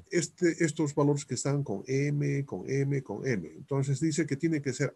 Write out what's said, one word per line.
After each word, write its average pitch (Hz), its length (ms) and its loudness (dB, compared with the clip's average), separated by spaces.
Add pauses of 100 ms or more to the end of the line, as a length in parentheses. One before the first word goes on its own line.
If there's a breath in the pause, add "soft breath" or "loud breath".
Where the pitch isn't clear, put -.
este, 170 540 0
estos 151 300 2
valores 143 300 2
que - 120 -6
están 143 280 0
con 101 240 -4
M, 143 580 0
con 98 240 -8
M, 139 340 0
con 104 220 -8
M? 104 220 0
Entonces 135 520 -2
dice 160 260 2
que 139 100 -2
tiene 160 260 0
que 135 120 -2
ser 139 220 0